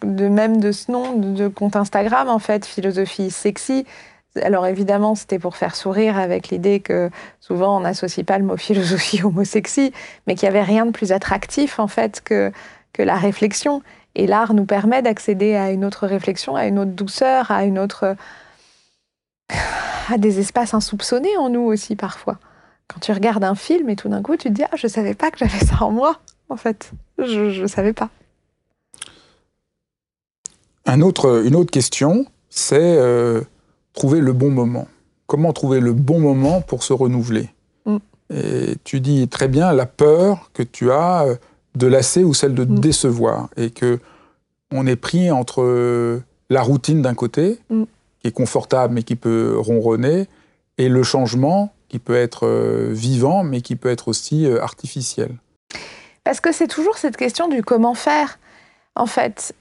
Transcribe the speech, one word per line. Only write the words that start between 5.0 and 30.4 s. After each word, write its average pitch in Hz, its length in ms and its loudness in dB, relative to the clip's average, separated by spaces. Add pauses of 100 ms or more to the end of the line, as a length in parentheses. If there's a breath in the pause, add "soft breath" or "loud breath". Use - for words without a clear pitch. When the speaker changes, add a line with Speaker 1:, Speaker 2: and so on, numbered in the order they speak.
Speaker 1:
c'était 190 240 -6
pour 175 160 -6
faire 175 180 -4
sourire 202 420 0
avec 185 340 -2
l'idée 190 280 0
que 175 320 -2 (300 loud breath)
souvent 190 360 0
on 190 40 0
n'associe 180 440 -4
pas 190 140 0
le 196 60 0
mot 190 120 -2
philosophie 185 680 -2
au 208 60 2
mot 180 120 0
sexy, 220 500 0 (340 loud breath)
mais 160 100 0
qu'il 196 120 0
n'y 196 80 2
avait 202 80 2
rien 220 220 2
de 233 60 0
plus 208 180 -2
attractif 196 720 -2
en 208 80 0
fait 226 360 -4
que, 202 280 0 (400 loud breath)
que - 100 -2
la 190 140 2
réflexion. 208 680 0 (320 soft breath)
Et 196 140 2
l'art 226 260 2
nous 202 120 4
permet 208 360 2
d'accéder 214 540 0
à 196 160 0
une 190 120 -2
autre 196 220 -4
réflexion, 196 480 -4
à - 120 0
une 202 120 0
autre 196 140 -2
douceur, 233 580 0
à 196 140 0
une 196 120 0
autre, 196 380 -4 (1300 loud breath)
à - 680 -6
des 202 220 2
espaces 220 360 -2
insoupçonnés 247 640 -2
en 285 120 0
nous 240 140 0
aussi 214 340 -2
parfois. 196 420 -8 (480 soft breath)
Quand - 140 -18
tu - 100 -4
regardes 208 320 0
un 196 140 0
film 320 320 0
et 208 80 -2
tout 202 120 -8
d'un 202 140 -4
coup 285 140 -2
tu 277 120 -4
te 208 60 2
dis, « 214 80 -2 (100)
Ah, 330 40 -4
je 262 100 -4
savais 202 280 -2
pas 311 180 -2
que - 60 -14
j'avais 202 200 0
ça - 260 2
en 208 60 0
moi, 277 300 0 (300)
en 262 60 -8
fait. - 360 -6 (260)
Je, 214 320 0
je 190 160 -4
savais 202 280 0
pas. » 226 160 -6 (2750 loud breath)